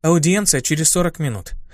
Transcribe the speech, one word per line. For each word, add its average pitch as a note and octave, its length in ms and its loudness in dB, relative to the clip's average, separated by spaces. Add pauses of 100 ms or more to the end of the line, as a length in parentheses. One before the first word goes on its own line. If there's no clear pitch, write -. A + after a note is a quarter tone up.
"Аудиенция E3+ 600 2
через D#3 260 0
сорок F3 300 0
минут. A#2 340 -6 (220)